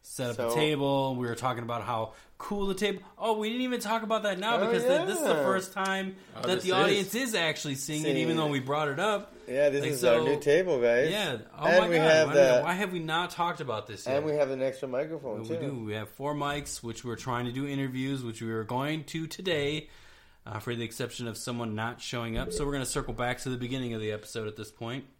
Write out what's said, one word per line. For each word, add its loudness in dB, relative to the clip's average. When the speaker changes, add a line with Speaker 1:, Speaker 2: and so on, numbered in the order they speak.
Speaker 1:
Set -6
up -4
Speaker 2:
So 0
Speaker 1:
a 2
table. 2
We -2
were -2
talking -2
about -6
how -2
cool -2
the 0
table. -2
Oh, 0
we -2
didn't -2
even -2
talk -2
about -2
that 0
now 0
Speaker 2:
Oh, 2
Speaker 1:
because 2
th-, 4
this -2
is 0
the 4
Speaker 2:
yeah. 2
Speaker 1:
first 0
time -2
Speaker 3:
Oh, -8
Speaker 1:
that 2
Speaker 3:
this -4
Speaker 1:
the 2
audience 4
Speaker 3:
is. 0
Speaker 1:
is -6
actually 0
seeing -4
it, -2
Speaker 2:
Seeing 2
Speaker 1:
even 2
though 2
Speaker 2:
it. 0
Speaker 1:
we 0
brought 0
it -2
up. 0
Speaker 2:
Yeah, 4
this 0
Speaker 1:
Like, 0
Speaker 2:
is -2
our 8
Speaker 1:
so 2
Speaker 2:
new 2
table, 4
guys. 6
Speaker 1:
Yeah. -2
Oh -2
Speaker 2:
And 8
Speaker 1:
my 6
Speaker 2:
we 4
Speaker 1:
God. 6
Speaker 2:
have 8
Speaker 1:
Why 0
did, 10
Speaker 2:
the 8
Speaker 1:
why 2
have -2
we -4
not -2
talked -2
about -4
this -10
yet? 0
Speaker 2:
And 0
we 0
have 2
an -2
extra -2
microphone, -4
Speaker 1:
We -10
Speaker 2:
too. -4
Speaker 1:
do. -6
We -4
have -6
four -6
mics, -6
which -10
we're -4
trying -4
to -4
do -4
interviews, -2
which -8
we -4
are -2
going -4
to -6
today, -2
uh, -8
for -4
the -4
exception -6
of -8
someone -6
not -4
showing -6
up. -4
So -2
we're -2
gonna -2
circle -4
back -2
to -6
the -4
beginning -4
of -4
the -4
episode -8
at -10
this -12
point. -8